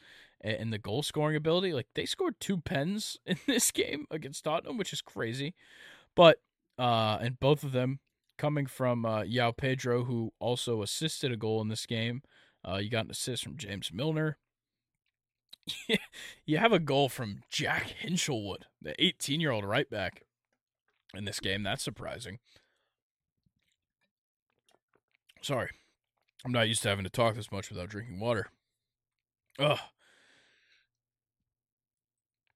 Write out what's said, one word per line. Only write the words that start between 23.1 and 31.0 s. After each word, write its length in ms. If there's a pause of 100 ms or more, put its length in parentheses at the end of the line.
Sorry. 280 (760)
I'm 60
not 160
used 160
to 60
having 160
to 40
talk 260
this 160
much 180
without 180
drinking 320
water. 280 (1080)
Ugh. 220 (2750)